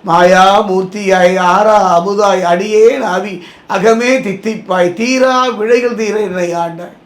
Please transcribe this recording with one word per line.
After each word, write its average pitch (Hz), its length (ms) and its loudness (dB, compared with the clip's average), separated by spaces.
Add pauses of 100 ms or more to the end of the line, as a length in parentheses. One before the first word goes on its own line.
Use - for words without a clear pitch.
மாயா 185 680 4
மூர்த்தியாய் 185 680 0
ஆரா 202 420 2 (140)
அமுதாய் 196 480 0
அடியேன் 214 600 2
ஆவி 190 420 -6 (240)
அகமே 226 500 0
தித்திப்பாய். 185 760 -4
தீரா 254 540 0
விடைகள் 233 480 -2
தீர 214 240 -4
என்னை 180 340 -4
ஆண்டாய். 170 520 -8